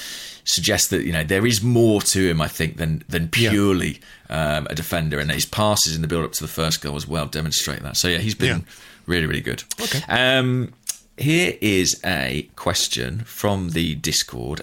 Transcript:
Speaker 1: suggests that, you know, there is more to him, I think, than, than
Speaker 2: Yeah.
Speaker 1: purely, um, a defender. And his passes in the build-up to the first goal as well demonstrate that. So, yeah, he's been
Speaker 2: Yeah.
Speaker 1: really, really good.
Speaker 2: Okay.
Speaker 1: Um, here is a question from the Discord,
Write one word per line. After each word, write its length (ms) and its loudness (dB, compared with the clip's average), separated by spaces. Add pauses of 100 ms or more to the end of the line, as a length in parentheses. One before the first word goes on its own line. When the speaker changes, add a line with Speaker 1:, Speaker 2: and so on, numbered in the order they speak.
(440)
Speaker 1:
suggests 440 2
that, 160 2
you 80 0
know, 100 0
there 240 2
is 160 2
more 400 6
to 260 2
him, 120 2
I 80 0
think, 280 -2
than, 320 -2
than 280 -2
Speaker 2:
Yeah. 140 4
Speaker 1:
purely, 500 2 (280)
um, 400 -2
a 60 -6
defender. 460 -2
And 100 -2
his 160 -2
passes 500 2
in 60 -2
the 60 0
build-up 240 -2
to 100 -6
the 60 -6
first 340 -2
goal 140 -6
as 120 -6
well 180 -2
demonstrate 560 -4
that. 140 -8
So, 120 2
yeah, 100 2
he's 160 0
been 240 0
Speaker 2:
Yeah. 140 -8 (340)
Speaker 1:
really, 200 2
really 140 -2
good. 220 -4 (180)
Speaker 2:
Okay. 280 -2
Speaker 1:
Um, 640 2 (440)
here 440 2
is 440 2
a 520 -2
question 680 -2
from 460 -2
the 240 0
Discord, 680 -4